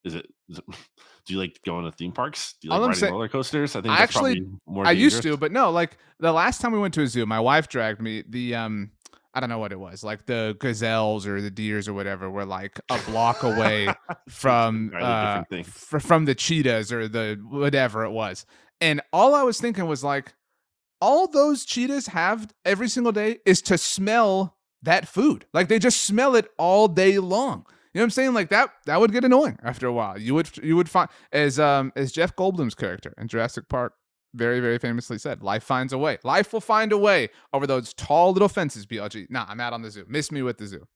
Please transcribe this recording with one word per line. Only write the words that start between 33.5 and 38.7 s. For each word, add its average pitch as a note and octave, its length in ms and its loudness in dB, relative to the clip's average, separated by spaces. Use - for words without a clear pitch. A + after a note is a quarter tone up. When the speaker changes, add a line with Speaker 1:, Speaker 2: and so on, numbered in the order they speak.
Speaker 2:
Park B2 240 -4
very, A#2+ 260 0
very A#2+ 180 0
famously A#2+ 400 -6
said, C3 240 -8
"Life G2+ 200 -2
finds C3 300 -2
a C3+ 60 -4
way." C#3 260 0
Life F3+ 300 0
will A3 80 -4
find G#3+ 280 0
a G#3 60 2
way G3 320 4
over C#3 140 -2
those C3 260 -2
tall F3 400 2
little F#3+ 160 4
fences, C3+ 380 -4